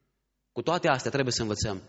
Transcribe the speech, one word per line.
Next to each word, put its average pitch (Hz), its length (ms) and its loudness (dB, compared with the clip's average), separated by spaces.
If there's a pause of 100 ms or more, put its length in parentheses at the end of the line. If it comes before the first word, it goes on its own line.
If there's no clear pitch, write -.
(520)
Cu 120 100 -6
toate 170 260 0
astea 127 240 2
trebuie 127 220 0
să - 80 -2
învățăm 104 480 -2